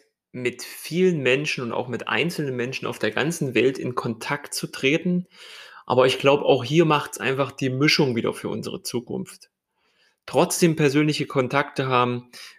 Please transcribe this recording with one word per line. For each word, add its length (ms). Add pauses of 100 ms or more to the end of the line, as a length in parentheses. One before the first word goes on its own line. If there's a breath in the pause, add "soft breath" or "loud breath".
(320)
mit 320
vielen 580
Menschen 420
und 80
auch 160
mit 220
einzelnen 480
Menschen 300
auf 120
der 120
ganzen 440
Welt 220
in 180
Kontakt 580
zu 140
treten. 600 (580 loud breath)
Aber 220
ich 120
glaub, 220
auch 240
hier 180
macht's 360
einfach 340
die 160
Mischung 480
wieder 160
für 160
unsere 340
Zukunft. 640 (760)
Trotzdem 500
persönliche 500
Kontakte 640
haben. 440 (280 loud breath)